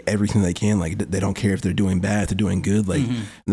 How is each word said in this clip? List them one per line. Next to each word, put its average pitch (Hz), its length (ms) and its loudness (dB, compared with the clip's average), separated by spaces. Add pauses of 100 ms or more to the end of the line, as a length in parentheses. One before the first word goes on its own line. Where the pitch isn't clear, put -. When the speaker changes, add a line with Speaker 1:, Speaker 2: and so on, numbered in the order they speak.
Speaker 1:
everything 104 380 2
they 87 100 2
can. 104 260 2
Like, 85 200 -4
th-, 95 100 -4
they 90 100 -2
don't 95 140 0
care 98 200 0
if 90 80 -4
they're 90 120 0
doing 92 260 2
bad, 101 240 0
if 85 60 -2
they're 98 80 -2
doing 95 240 0
good. 208 260 2
Like, 160 140 0
Speaker 2:
Mm-hmm. 120 140 0
Speaker 1:
and 107 380 -10